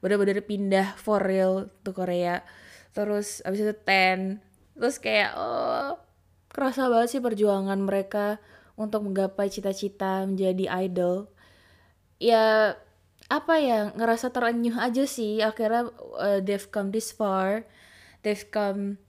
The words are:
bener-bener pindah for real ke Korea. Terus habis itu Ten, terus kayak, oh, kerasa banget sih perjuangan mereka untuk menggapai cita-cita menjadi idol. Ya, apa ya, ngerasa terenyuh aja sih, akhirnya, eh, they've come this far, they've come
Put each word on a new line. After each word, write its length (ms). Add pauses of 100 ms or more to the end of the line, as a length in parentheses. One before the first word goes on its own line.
bener-bener 400
pindah 560
for 240
real 480 (160)
ke 80
Korea. 480 (560)
Terus 480
habis 160
itu 120 (120)
Ten, 560 (320)
terus 240
kayak, 400
oh, 640 (480)
kerasa 400
banget 240
sih 80
perjuangan 560
mereka 640 (320)
untuk 320
menggapai 400
cita-cita 800
menjadi 400 (160)
idol. 480 (880)
Ya, 560 (560)
apa 320
ya, 320
ngerasa 400
terenyuh 480
aja 240
sih, 400
akhirnya, 480 (240)
eh, 240
they've 320
come 160
this 240
far, 480 (640)
they've 240
come 480 (100)